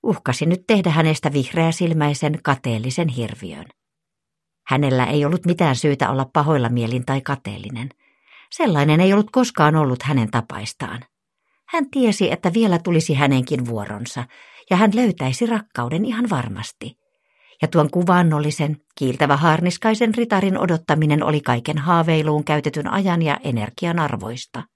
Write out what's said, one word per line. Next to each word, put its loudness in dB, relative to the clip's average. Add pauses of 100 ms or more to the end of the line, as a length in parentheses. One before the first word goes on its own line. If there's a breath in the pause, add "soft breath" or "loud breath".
uhkasi -2
nyt 0
tehdä 2
hänestä 2
vihreäsilmäisen, 0
kateellisen -2
hirviön. -8 (1000)
Hänellä 0
ei 0
ollut -2
mitään 2
syytä 0
olla -2
pahoilla 2
mielin -2
tai -2
kateellinen. -10 (640 soft breath)
Sellainen 2
ei 6
ollut 2
koskaan 2
ollut 0
hänen 0
tapaistaan. -8 (680)
Hän -2
tiesi, 2
että -2
vielä 4
tulisi 0
hänenkin 2
vuoronsa, -8 (460 loud breath)
ja 2
hän 6
löytäisi 0
rakkauden -4
ihan -2
varmasti. -6 (640 soft breath)
Ja 0
tuon 2
kuvaannollisen, 2 (200)
kiiltävä 0
haarniskaisen 0
ritarin 0
odottaminen 0
oli 0
kaiken -2
haaveiluun 2
käytetyn -2
ajan 0
ja 0
energian -4
arvoista. -6 (120)